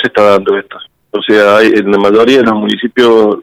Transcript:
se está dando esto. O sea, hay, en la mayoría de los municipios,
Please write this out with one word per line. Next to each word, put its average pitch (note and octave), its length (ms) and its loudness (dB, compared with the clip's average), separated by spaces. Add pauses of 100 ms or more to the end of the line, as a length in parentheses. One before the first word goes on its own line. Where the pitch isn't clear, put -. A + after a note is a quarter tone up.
se B2+ 80 -4
está G#2+ 140 -2
dando G2+ 360 0
esto. - 200 -14 (340)
O G#2 100 -6
sea, G#2 360 2
hay, A2 100 2
en G#2 220 -2
la G2+ 80 0
mayoría A2 400 2
de B2 60 2
los A2+ 100 0
municipios, G#2+ 880 0